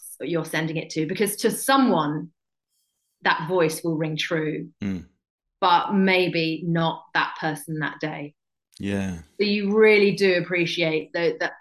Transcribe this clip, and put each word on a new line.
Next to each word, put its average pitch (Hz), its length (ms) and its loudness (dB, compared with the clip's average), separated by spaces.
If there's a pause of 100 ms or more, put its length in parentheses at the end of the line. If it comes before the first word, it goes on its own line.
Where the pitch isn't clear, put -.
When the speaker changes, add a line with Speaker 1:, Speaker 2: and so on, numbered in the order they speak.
(220)
Speaker 1:
you're 156 240 -4
sending 160 320 -4
it - 140 -8
to, 156 160 -2
because 196 300 -2
to 226 140 0
someone 196 800 2 (920)
that 170 260 0
voice 170 340 0
will 165 140 -2
ring 156 180 -4
true, 156 540 -4 (120)
Speaker 2:
Mm. 95 260 -6 (520)
Speaker 1:
but 180 340 2
maybe 175 720 2
not 165 380 0 (100)
that 151 240 0
person 156 420 -6
that 147 200 -6
day. 151 340 -8 (460)
Speaker 2:
Yeah. 98 380 -4 (200)
Speaker 1:
So 202 60 0
you 202 340 0
really 208 380 6
do 196 200 4
appreciate 170 760 -2
that, 170 300 0
that - 200 -4